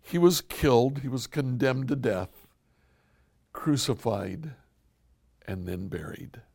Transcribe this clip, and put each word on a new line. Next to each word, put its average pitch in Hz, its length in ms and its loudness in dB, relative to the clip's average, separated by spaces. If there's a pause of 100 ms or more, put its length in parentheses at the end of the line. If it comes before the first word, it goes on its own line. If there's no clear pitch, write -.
He - 180 -4
was 175 240 6
killed. 135 560 4
He 131 100 -6
was 123 180 -4
condemned 131 640 0
to 143 80 0
death, 104 500 -4 (1040)
crucified, 120 1000 -2 (960)
and 92 180 -6
then 90 220 -6
buried. - 540 -12 (120)